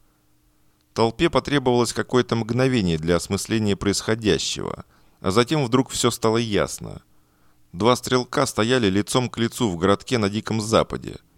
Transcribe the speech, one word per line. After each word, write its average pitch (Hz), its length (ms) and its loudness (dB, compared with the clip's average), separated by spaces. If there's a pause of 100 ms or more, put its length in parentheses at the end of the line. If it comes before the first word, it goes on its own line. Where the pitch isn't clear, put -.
(960)
Толпе 113 340 2
потребовалось 127 640 2
какое-то 120 440 0
мгновение 113 600 0
для 82 200 2
осмысления 101 600 -2
происходящего, 98 1080 -2 (340)
а - 100 -2
затем 123 340 2
вдруг 123 260 0
всё - 200 0
стало 113 280 0
ясно. 98 640 -4 (680)
Два 110 240 2
стрелка 127 500 -2
стояли 113 420 2
лицом 104 400 0
к - 80 -12
лицу 117 320 -2
в 87 80 -2
городке 98 400 0
на 104 140 0
Диком 107 300 -4
Западе, 85 580 -2 (200)